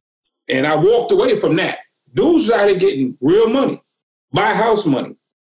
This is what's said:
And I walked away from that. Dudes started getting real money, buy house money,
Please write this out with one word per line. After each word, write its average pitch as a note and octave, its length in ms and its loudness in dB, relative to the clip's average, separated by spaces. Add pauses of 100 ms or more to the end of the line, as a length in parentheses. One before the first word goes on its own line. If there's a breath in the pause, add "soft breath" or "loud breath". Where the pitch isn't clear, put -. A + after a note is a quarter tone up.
(500)
And C3 180 -2
I D#3 80 0
walked G3+ 380 0
away G#3+ 240 2
from D#3 180 -2
that. F3 240 -4 (340)
Dudes A#3+ 340 2
started G3+ 320 2
getting C3+ 420 -2
real G3 280 2
money, B3+ 320 -2 (520)
buy G#3 200 0
house G#3+ 320 0
money, B2+ 300 -2 (280)